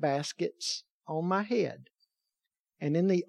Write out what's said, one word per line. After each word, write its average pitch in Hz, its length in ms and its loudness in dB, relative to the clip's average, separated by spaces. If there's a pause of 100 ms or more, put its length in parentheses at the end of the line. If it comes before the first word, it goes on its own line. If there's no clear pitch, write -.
baskets - 840 -2 (240)
on 160 200 -4
my 190 180 2
head. 202 400 -2 (960)
And 151 160 0
in 180 100 2
the 180 220 2